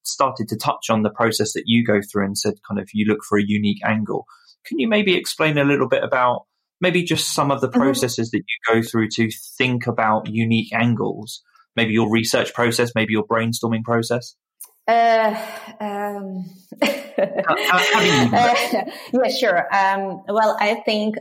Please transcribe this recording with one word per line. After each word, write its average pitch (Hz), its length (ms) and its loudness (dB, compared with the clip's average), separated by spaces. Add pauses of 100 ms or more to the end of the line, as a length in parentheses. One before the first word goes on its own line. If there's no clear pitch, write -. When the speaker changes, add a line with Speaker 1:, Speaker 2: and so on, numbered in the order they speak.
Speaker 1:
started 123 400 -2
to 117 100 -4
touch - 320 -4
on 110 140 2
the 104 80 0
process 107 420 0
that - 140 -6
you 117 180 4
go 104 160 2
through 101 240 -2
and 101 100 -4
said 104 200 -2 (120)
kind 104 120 -4
of 98 120 -8
you 104 160 0
look 107 200 2
for 104 100 2
a 101 80 2
unique 104 400 0
angle. 104 400 -2 (400)
Can 330 140 -4
you 233 80 0
maybe 208 280 2
explain 156 440 0
a 143 40 4
little 139 240 2
bit 131 160 2
about 123 420 0 (360)
maybe 180 220 2
just - 320 -2
some 143 160 2
of 139 100 -2
the 131 60 2
Speaker 2:
Mm-hmm. 240 140 2
Speaker 1:
processes 120 500 0
that 104 80 0
you - 340 -2
go 113 80 4
through 113 300 0
to 113 180 0 (300)
think 123 260 0
about 110 420 0
unique 113 460 0
angles? 110 680 -2 (320)
Maybe 113 180 0
your 110 160 2
research 113 460 2
process, 120 400 0
maybe 110 180 0
your 107 140 0
brainstorming 113 560 -2
process? 117 520 -2 (520)
Speaker 2:
Uh, 226 480 4 (460)
um, 202 640 -8 (340)
<laughs> 285 60 2 (320)
Speaker 1:
How, 185 380 0 (140)
how, 180 100 4
how - 220 2
do 180 40 4
you 170 200 4
do 240 60 0
that? 240 420 2 (140)
Speaker 2:
Uh, - 40 -10 (220)
<laughs> - 0 - (100)
yeah, 214 60 0
sure. 185 460 0
Um, 196 520 0
well, 214 320 2
I 208 160 0
think 214 460 -2